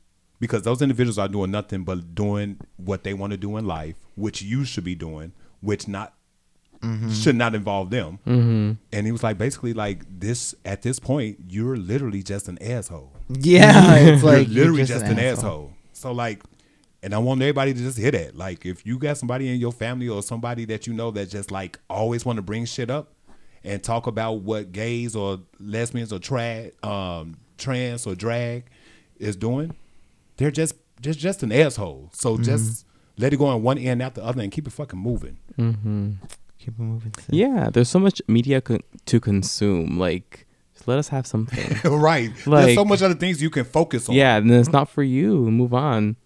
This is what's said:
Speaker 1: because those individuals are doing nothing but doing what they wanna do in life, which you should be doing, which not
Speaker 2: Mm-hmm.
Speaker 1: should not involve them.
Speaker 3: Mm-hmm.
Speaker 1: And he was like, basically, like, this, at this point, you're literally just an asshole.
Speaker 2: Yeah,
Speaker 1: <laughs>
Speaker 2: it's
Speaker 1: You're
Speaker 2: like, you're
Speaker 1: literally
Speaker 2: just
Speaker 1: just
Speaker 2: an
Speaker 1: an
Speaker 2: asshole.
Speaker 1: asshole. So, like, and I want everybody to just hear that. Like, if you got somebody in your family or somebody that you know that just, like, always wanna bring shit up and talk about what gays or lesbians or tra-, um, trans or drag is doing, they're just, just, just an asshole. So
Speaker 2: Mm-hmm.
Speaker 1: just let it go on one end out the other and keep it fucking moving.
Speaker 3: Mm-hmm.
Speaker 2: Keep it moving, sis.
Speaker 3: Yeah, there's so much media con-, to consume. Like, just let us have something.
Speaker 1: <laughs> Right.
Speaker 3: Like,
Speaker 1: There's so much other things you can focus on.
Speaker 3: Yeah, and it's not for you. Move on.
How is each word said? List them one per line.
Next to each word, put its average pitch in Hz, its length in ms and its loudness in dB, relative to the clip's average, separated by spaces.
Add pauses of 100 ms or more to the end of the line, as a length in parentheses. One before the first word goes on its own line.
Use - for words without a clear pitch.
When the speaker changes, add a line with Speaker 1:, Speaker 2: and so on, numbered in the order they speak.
(400)
Speaker 1:
because 110 240 -2
those 127 200 0
individuals 120 340 0
are 101 100 0
doing 98 220 -2
nothing 101 340 -6
but 85 300 -8
doing 101 440 -4 (200)
what 95 260 -8
they 98 120 -6
wanna 98 220 -8
do 101 200 -8
in 110 80 -8
life, 80 300 -8 (200)
which 101 280 -8
you 127 220 -4
should 107 180 -8
be 90 120 -6
doing, 80 360 -12 (300)
which 101 260 -6
not 101 260 -10 (680)
Speaker 2:
Mm-hmm. 113 320 -4
Speaker 1:
should 110 220 2
not 117 200 0
involve 98 340 -6
them. 98 380 -6
Speaker 3:
Mm-hmm. 113 460 2 (180)
Speaker 1:
And 104 160 -4
he 113 40 -2
was 117 120 -6
like, 107 160 -2
basically, 117 340 -6
like, 101 300 -8 (160)
this, 117 340 -6 (120)
at 98 180 -10
this 131 160 -4
point, 127 400 -6 (100)
you're 117 280 -4
literally 104 440 -4
just 98 260 -10
an 90 140 -12
asshole. 98 520 -10 (160)
Speaker 2:
Yeah, 175 680 10
Speaker 1:
<laughs> - 0 -
Speaker 2:
it's 147 260 10
Speaker 1:
You're 151 100 8
Speaker 2:
like, 139 180 8
you're 110 60 0 (100)
Speaker 1:
literally 160 160 4
Speaker 2:
just 127 100 0
Speaker 1:
just 113 140 -4
Speaker 2:
an 107 80 0
Speaker 1:
an 107 60 2
Speaker 2:
asshole. 117 280 0
Speaker 1:
asshole. 76 260 -8 (200)
So, 131 180 -12
like, 117 320 -6 (580)
and 98 140 -6
I - 20 0
want 127 240 0
everybody 139 320 0
to 123 60 -8
just 123 180 -6
hear 110 140 0
that. 80 260 -4
Like, 90 300 -10
if 90 180 -10
you 123 140 -6
got 143 180 -4
somebody 127 340 -6
in 123 80 -2
your 120 120 -4
family 120 380 -8
or 101 120 -6
somebody 117 440 -8
that 107 200 -8
you 117 80 -8
know 117 180 -6
that 101 180 -8
just, 101 200 -12
like, 95 300 -10 (100)
always 113 340 -4
wanna 113 200 -4
bring 110 220 -6
shit 120 260 -8
up 147 220 -8 (500)
and 98 180 -8
talk 117 240 -4
about 113 360 -6
what 104 300 -6
gays 117 440 -6
or 98 240 -4 (200)
lesbians 117 540 -8
or 185 60 -8
tra-, 117 500 -8 (140)
um, 90 540 -8 (200)
trans 123 480 -6
or 98 80 -6
drag 120 520 -6 (520)
is 104 180 -6
doing, 127 380 -4 (640)
they're 143 140 0
just, 160 240 -2 (260)
just, 151 160 -4
just 180 240 -4
an 110 120 -2
asshole. 101 600 0
So 117 200 -2
Speaker 2:
Mm-hmm. 113 100 -2
Speaker 1:
just 113 420 -2 (320)
let 135 160 0
it 135 40 2
go 143 100 4
on 113 160 0
one 135 160 2
end 127 240 -2
out 127 100 -10
the - 100 -12
other 120 200 -4
and 98 80 -6
keep 147 160 -8
it 113 60 -14
fucking 123 260 -12
moving. 98 380 -6 (200)
Speaker 3:
Mm-hmm. 107 540 -2 (460)
Speaker 2:
Keep 117 220 -14
it 113 40 -6
moving, 113 320 -8
sis. - 140 -18
Speaker 3:
Yeah, 185 420 0
there's 120 180 2
so 180 100 2
much 196 280 0
media 123 320 2
con-, 117 220 -2 (240)
to 117 140 2
consume. 95 800 0
Like, 90 480 -4 (260)
just - 140 -20
let 123 100 0
us 151 120 -4
have 131 180 -4
something. 113 560 -4
Speaker 1:
<laughs> 139 80 2
Right. 151 400 2 (160)
Speaker 3:
Like, 147 180 8
Speaker 1:
There's 120 100 8
so 202 100 6
much 202 180 2
other 185 100 4
things 170 260 -4
you 151 120 -2
can 127 140 -4
focus 156 440 -2
on. 123 60 2
Speaker 3:
Yeah, 131 220 6
and 110 120 4
it's 120 220 8
not 139 180 2
for 147 140 -2
you. 135 480 2
Move 120 240 2
on. 117 400 0 (100)